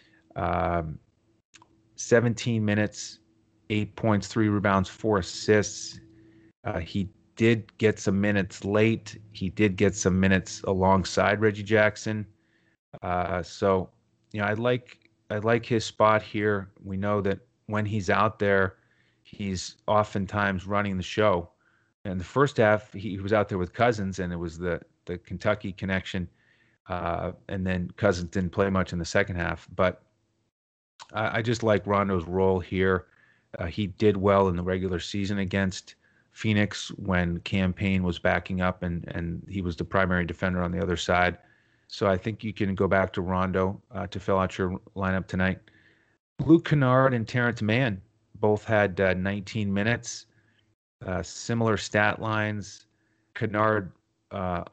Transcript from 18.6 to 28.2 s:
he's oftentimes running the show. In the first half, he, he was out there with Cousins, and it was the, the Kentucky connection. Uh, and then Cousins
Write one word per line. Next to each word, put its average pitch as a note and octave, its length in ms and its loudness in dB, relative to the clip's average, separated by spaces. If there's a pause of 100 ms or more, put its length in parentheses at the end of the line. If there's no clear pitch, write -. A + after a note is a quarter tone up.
he's - 540 -8 (100)
oftentimes G2+ 800 0
running G2+ 320 -2
the F2+ 60 -4
show. F#2 460 2 (560)
In F#2 120 -6
the F2+ 60 -6
first C3+ 340 0
half, G#2+ 360 4
he, G2+ 180 -10
he F#2+ 80 -8
was G2 140 -4
out G#2 160 4
there G2+ 80 -4
with F2+ 160 -4
Cousins, G#2+ 460 0
and F2 140 -4
it F2 40 -6
was E2+ 200 -8
the, E2+ 240 -4 (240)
the F2 120 -8
Kentucky G#2 560 -4
connection. F#2 540 -4 (600)
Uh, F2 460 -4 (160)
and F#2 180 -4
then F2+ 300 -2
Cousins F2+ 320 2